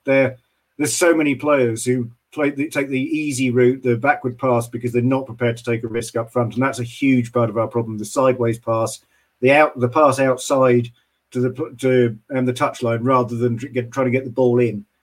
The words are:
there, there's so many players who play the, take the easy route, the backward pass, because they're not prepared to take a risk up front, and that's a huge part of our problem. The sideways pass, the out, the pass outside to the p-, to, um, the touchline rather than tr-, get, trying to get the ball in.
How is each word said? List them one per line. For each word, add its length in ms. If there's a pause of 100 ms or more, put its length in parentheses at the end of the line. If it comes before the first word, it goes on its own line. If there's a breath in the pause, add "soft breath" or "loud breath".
there, 340 (400)
there's 160
so 220
many 180
players 520
who 260 (200)
play 200
the, 180
take 200
the 120
easy 480
route, 320
the 140
backward 420
pass, 300
because 240
they're 100
not 240
prepared 320
to 60
take 200
a 40
risk 280
up 160
front, 220
and 80
that's 180
a 40
huge 480
part 180
of 80
our 100
problem. 300
The 80
sideways 540
pass, 400 (400)
the 120
out, 280
the 100
pass 300
outside 680 (420)
to 80
the 100
p-, 300
to, 380 (120)
um, 160
the 80
touchline 480
rather 340
than 220
tr-, 100
get, 240
trying 140
to 60
get 120
the 60
ball 300
in. 260 (180)